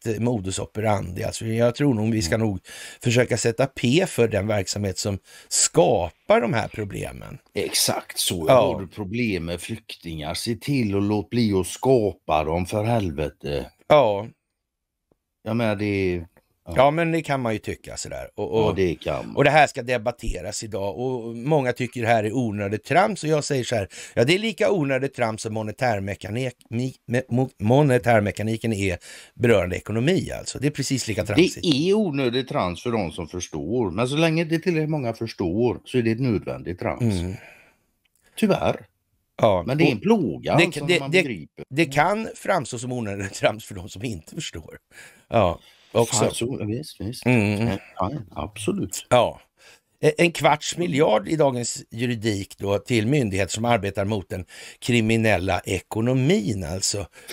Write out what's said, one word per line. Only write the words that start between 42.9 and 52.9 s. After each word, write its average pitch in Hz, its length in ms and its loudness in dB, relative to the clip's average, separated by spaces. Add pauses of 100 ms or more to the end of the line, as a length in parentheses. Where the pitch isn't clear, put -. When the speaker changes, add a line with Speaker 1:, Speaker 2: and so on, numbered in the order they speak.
Speaker 1:
onödigt 101 420 -4
trams 113 300 -2
för - 100 -14
de 95 140 -12
som 98 160 -14
inte 104 300 -10
förstår. - 440 -12 (500)
Ja, 92 300 2 (340)
också. 113 320 2
Speaker 2:
Fan, 98 100 0
så, 127 260 -4
ja, 110 60 -4
visst, 120 340 -8
visst. 117 260 -6
Speaker 1:
Mm. 107 420 4
Speaker 2:
Ja, - 80 -2 (200)
ja, 92 140 -2 (200)
absolut. - 800 -6
Speaker 1:
Ja. 110 300 4 (600)
E-, 151 180 4
en 175 140 4
kvarts 151 440 0
miljard 175 520 2
i 156 80 -2
Dagens 127 540 0
Juridik 113 680 -4
då 98 200 0
till 107 280 0